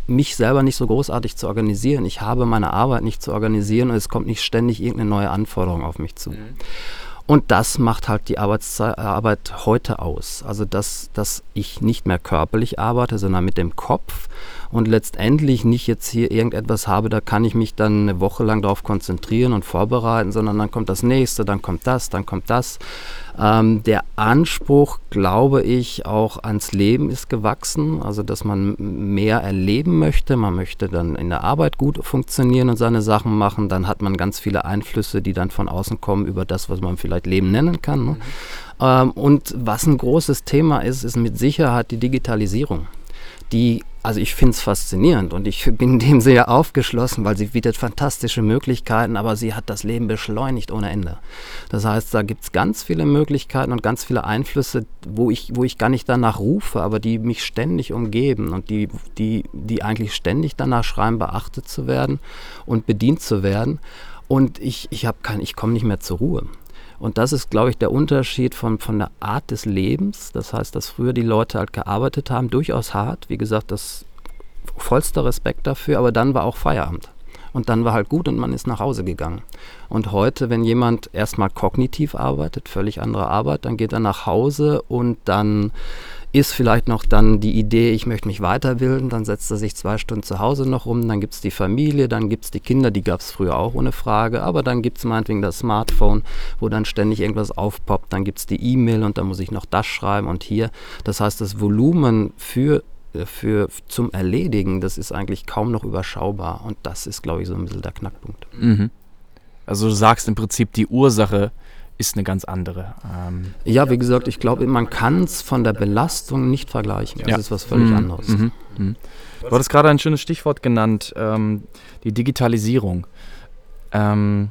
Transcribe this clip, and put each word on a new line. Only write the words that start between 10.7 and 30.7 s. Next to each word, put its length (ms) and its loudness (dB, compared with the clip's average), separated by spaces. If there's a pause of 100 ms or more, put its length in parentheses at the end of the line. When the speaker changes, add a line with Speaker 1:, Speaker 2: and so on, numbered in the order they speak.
Speaker 1:
dass 300 -4 (100)
ich 260 -6
nicht 280 0
mehr 100 2
körperlich 640 0
arbeite, 400 0
sondern 260 2
mit 120 2
dem 180 0
Kopf 520 -4 (440)
und 160 2
letztendlich 760 2
nicht 240 2
jetzt 220 -2
hier 220 0
irgendetwas 560 0
habe, 220 2
da 120 0
kann 220 2
ich 120 2
mich 200 0
dann 340 4
eine 100 0
Woche 240 0
lang 180 2
drauf 220 0
konzentrieren 720 0
und 120 0
vorbereiten, 640 0
sondern 280 0
dann 120 0
kommt 180 -2
das 120 -2
Nächste, 440 2
dann 160 0
kommt 260 -4
das, 220 0
dann 160 -4
kommt 260 -6
das. 260 0 (640)
Ähm, 440 4
der 200 2 (120)
Anspruch, 840 4 (100)
glaube 540 4
ich, 420 -2
auch 380 0
ans 280 -2
Leben 380 4
ist 200 -6
gewachsen, 720 -2
also 180 -4
dass 220 -4
man 320 0
m-, 400 -4
mehr 240 2
erleben 580 2
möchte. 380 4
Man 180 2
möchte 340 -4